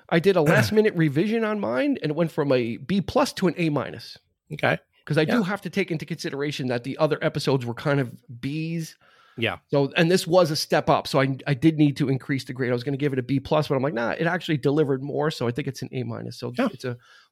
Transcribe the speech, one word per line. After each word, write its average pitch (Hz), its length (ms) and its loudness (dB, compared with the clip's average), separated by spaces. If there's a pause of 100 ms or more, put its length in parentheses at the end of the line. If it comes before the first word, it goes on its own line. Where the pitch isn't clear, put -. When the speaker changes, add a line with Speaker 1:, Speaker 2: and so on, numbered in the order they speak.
Speaker 1:
I 165 120 2
did 190 160 4
a 165 60 6
last 151 300 4
<clears throat> 214 60 6
minute 214 160 4
revision 175 480 2
on 214 160 -2
mine 254 440 0
and 151 80 -2
it 151 40 8
went 160 160 4
from 143 220 2
a 117 240 2
B 185 240 0
plus - 340 0
to 185 140 0
an - 80 0
A 165 140 0
minus. - 460 -6 (360)
Speaker 2:
Okay. 147 260 0 (260)
Speaker 1:
'Cause 147 140 0
I 160 60 4
do 220 140 2
Speaker 2:
Yeah. 214 60 2
Speaker 1:
have 196 180 -4
to 170 80 -10
take 190 200 -2
into 160 160 -4
consideration 147 640 -6
that 123 160 -2
the 131 140 -6
other 139 240 2
episodes 139 440 0
were 117 80 -4
kind 143 240 0
of 120 140 -2 (260)
Bs. 160 560 -6 (420)
Speaker 2:
Yeah. 104 220 -2 (100)
Speaker 1:
So, 139 280 2
and 170 140 4
this 185 180 2
was 170 240 4
a 151 40 -2
step - 320 0
up. 127 200 2
So 143 120 2
I, 135 160 0 (100)
I 143 80 0
did 156 240 2
need 147 180 4
to 131 120 0
increase 135 360 -4
the - 80 -12
grade. 123 180 -4
I 123 40 0
was 120 100 -4
gonna 139 140 -4
give 139 140 -2
it 131 60 -2
a 127 40 -2
B 131 180 -2
plus, 151 260 0
but 147 80 -2
I'm 127 80 0
like, 151 120 -2
"Nah, 202 160 -2
it - 180 -2
actually 170 300 -2
delivered 139 440 0
more." 143 300 -4
So 120 160 -4
I - 20 0
think 143 160 -6
it's 131 160 -8
an 127 80 -8
A 127 140 -6
minus. 113 340 -10
So 123 180 -10
Speaker 2:
Yeah. 247 140 0
Speaker 1:
it's - 140 -14
a, 120 140 -6 (320)